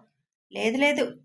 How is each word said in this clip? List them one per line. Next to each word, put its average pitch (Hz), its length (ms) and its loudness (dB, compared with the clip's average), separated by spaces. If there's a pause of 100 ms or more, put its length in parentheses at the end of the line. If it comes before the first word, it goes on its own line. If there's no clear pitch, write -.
(520)
"లేదు 214 260 -2
లేదు, 285 260 2 (200)